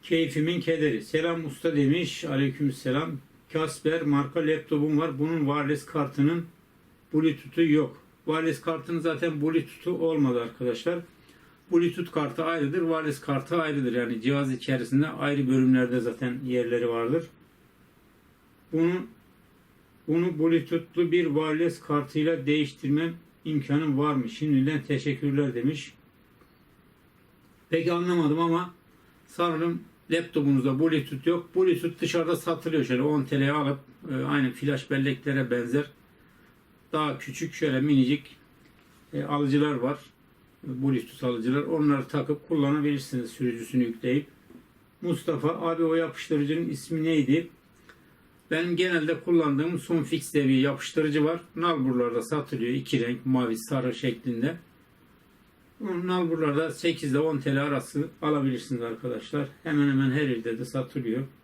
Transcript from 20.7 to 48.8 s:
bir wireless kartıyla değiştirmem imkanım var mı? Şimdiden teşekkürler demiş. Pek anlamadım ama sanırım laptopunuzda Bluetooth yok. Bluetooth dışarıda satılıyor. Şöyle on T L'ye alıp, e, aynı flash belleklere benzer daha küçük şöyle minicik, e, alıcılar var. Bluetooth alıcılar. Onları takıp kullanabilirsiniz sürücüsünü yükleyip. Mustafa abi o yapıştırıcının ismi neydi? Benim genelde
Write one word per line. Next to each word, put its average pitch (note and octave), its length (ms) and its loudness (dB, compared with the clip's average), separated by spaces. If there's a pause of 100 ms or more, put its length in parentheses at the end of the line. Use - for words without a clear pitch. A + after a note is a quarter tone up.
bir E3+ 140 4
wireless D#3+ 540 0
kartıyla D3 680 -2
değiştirmem D3 680 0 (320)
imkanım D3 520 0
var D3 180 2
mı? A#2+ 140 -2
Şimdiden C#3+ 540 0
teşekkürler C#3 720 -2
demiş. C#3 380 -2 (1800)
Pek E3 180 2
anlamadım E3+ 520 2
ama E3+ 340 0 (540)
sanırım E3+ 540 -2 (300)
laptopunuzda C#3 680 2
Bluetooth D3+ 480 0
yok. F3 280 -2
Bluetooth F3+ 460 2
dışarıda E3 340 0
satılıyor. D#3 500 -2
Şöyle B2+ 160 0
on D3 220 2
T C3+ 160 0
L'ye C#3 120 2
alıp, C#3+ 280 0 (320)
e, C3+ 40 -4
aynı C3+ 360 0
flash C3+ 400 -4
belleklere C3+ 600 -2
benzer B2 340 0 (1080)
daha D3 280 -2
küçük - 340 -8
şöyle C3 280 0
minicik, C#3+ 540 2 (800)
e, C#3+ 100 -4
alıcılar C#3+ 500 2
var. C3 260 -2 (640)
Bluetooth C3 600 -4
alıcılar. B2 380 0
Onları D3 460 2
takıp D3 400 -4
kullanabilirsiniz C#3+ 840 0
sürücüsünü A#2+ 520 -2
yükleyip. B2+ 420 -2 (760)
Mustafa D#3+ 480 -2
abi E3 340 -2
o D#3+ 120 2
yapıştırıcının D#3+ 760 -2
ismi D#3 340 -4
neydi? D#3 460 2 (1040)
Benim E3+ 240 0
genelde E3 440 0